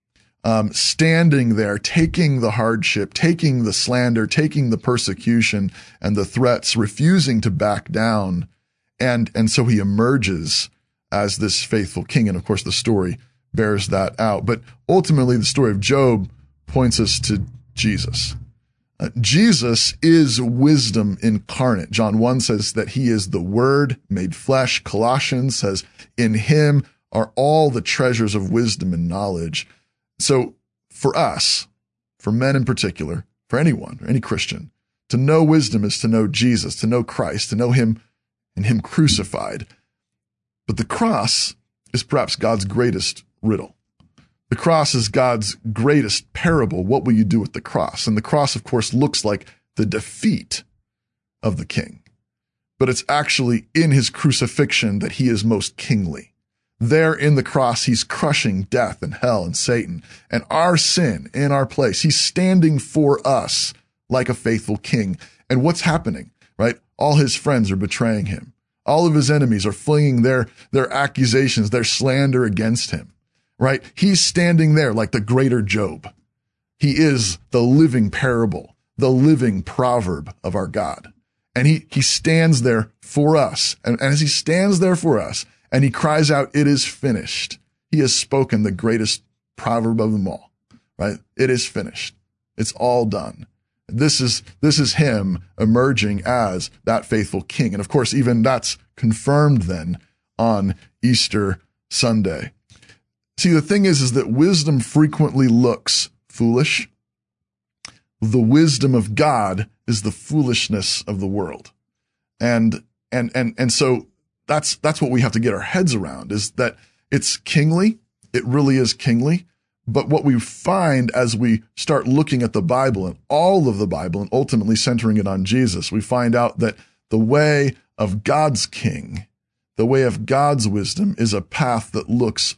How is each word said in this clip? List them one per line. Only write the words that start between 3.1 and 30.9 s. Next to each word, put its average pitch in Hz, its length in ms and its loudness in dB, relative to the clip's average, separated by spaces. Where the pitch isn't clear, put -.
taking 160 500 0
the 107 100 -2
slander, 120 540 0
taking 147 420 0
the 110 80 0
persecution 110 920 0
and 101 140 0
the 101 100 0
threats, 123 500 0
refusing 131 640 2
to 110 100 0
back 101 400 -2
down. 104 560 -2
And, 120 360 0
and 110 140 2
so 120 160 0
he 113 140 2
emerges 101 920 0
as 101 280 -2
this 104 240 -2
faithful 98 400 -4
king. 110 260 0
And 92 80 -4
of - 80 -10
course, 98 180 -2
the - 80 -6
story 101 460 -2
bears 104 340 0
that 95 320 -2
out. 104 260 -2
But 113 160 -2
ultimately, 147 480 2
the 110 80 0
story 120 280 2
of 98 80 -2
Job 123 500 2
points 123 320 0
us 107 220 0
to 101 220 -2
Jesus. - 640 -4
Uh, - 120 -6
Jesus 120 800 2
is 156 380 4
wisdom 117 800 2
incarnate. 110 680 -2
John 110 280 0
one 127 200 2
says 104 340 -2
that 110 160 -4
he 127 200 0
is 101 220 0
the 95 100 -2
Word 123 580 2
made 92 260 -4
flesh. 131 480 0
Colossians 123 720 -2
says, 98 280 -4
"In 110 180 2
him 147 500 2
are - 240 -4
all 147 340 4
the 117 120 -4
treasures 113 540 0
of 95 160 -2
wisdom 110 420 0
and 85 160 -2
knowledge." 87 580 -6
So 131 340 0
for - 280 -2